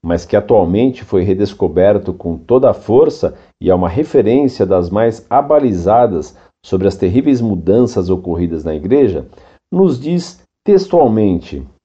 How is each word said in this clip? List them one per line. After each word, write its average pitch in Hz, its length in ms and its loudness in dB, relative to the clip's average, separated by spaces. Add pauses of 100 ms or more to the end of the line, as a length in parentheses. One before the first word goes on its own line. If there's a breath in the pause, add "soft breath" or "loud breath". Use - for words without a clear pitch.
mas 85 220 -4
que 107 100 -4
atualmente 104 680 0
foi 92 180 0
redescoberto 95 880 0
com 82 240 -8
toda 127 320 2
a 98 40 0
força 139 600 0 (260 loud breath)
e 90 80 -2
é 92 40 4
uma 90 140 0
referência 127 800 0
das 90 240 0
mais 110 400 -2
abalizadas 113 1040 0 (300 soft breath)
sobre 95 220 -2
as 95 80 0
terríveis 123 460 0
mudanças 98 680 0
ocorridas 85 540 -4
na 80 100 -6
Igreja, 90 540 0 (440 soft breath)
nos 175 280 0
diz 170 420 -6 (240)
textualmente 110 960 2 (240)